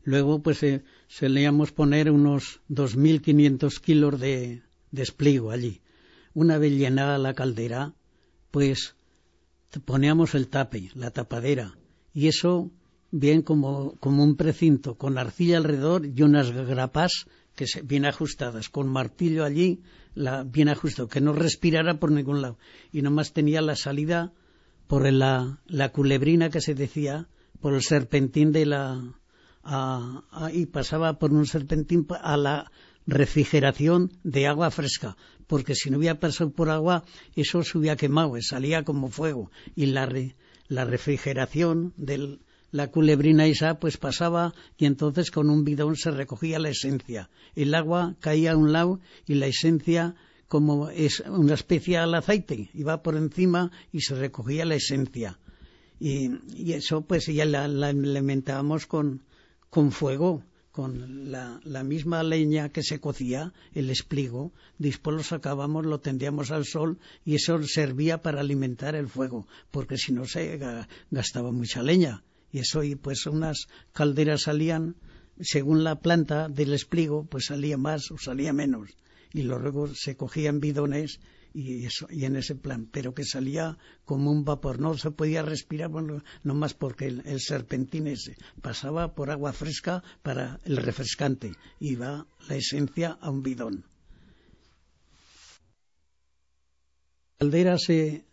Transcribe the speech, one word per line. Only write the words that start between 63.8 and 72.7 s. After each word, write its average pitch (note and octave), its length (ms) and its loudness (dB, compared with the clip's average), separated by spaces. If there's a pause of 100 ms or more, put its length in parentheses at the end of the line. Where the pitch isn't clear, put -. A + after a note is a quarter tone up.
espligo, C3 600 -6 (280)
después D3+ 360 -2
lo D#3 80 -6
sacábamos, D3 640 -6
lo D#3 160 -4
tendíamos C#3 500 -6
al D3+ 140 -4
sol, D#3+ 340 -4 (240)
y D3+ 120 0
eso D#3+ 280 0
servía D3+ 580 -2
para C#3+ 200 -4
alimentar C#3 540 -4
el D3 120 -6
fuego, B3+ 400 -8 (240)
porque C3+ 240 -6
si - 160 -4
no B2+ 140 -2
se D#3+ 340 -8
ga-, A#2 300 -10 (200)
gastaba B2 440 -4
mucha A#2+ 280 -4
leña. D3 400 2 (340)
Y C#3 40 -2
eso, D3+ 240 -2